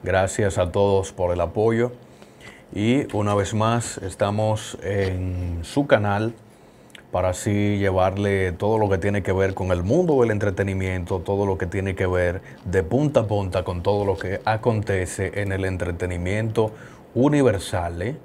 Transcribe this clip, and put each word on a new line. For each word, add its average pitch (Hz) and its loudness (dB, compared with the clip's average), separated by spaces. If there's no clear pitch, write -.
Gracias 95 2
a 90 2
todos 98 2
por 87 -2
el 87 0
apoyo 113 2
y 120 2
una 104 2
vez 101 0
más 113 0
estamos 104 -2
en 92 -2
su 143 -2
canal 107 2
para 92 0
así 104 0
llevarle 95 2
todo 104 0
lo 107 2
que 95 2
tiene 101 0
que 95 -2
ver 95 2
con 92 -4
el 87 2
mundo 143 2
del 117 4
entretenimiento, 95 -2
todo 101 0
lo 95 0
que 95 -4
tiene 95 -4
que 95 -2
ver 90 0
de 95 0
punta 135 2
a 110 -2
punta 95 -2
con 87 -4
todo 101 0
lo 95 0
que 92 -6
acontece 104 0
en 98 -2
el 95 -2
entretenimiento 92 -2
universal, 104 2
¿eh? 123 -4